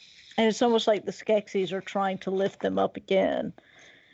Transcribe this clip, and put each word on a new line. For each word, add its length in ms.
And 100
it's 140
almost 240
like 180
the 80
Skeksis 600
are 80
trying 380
to 120
lift 300
them 180
up 180
again. 580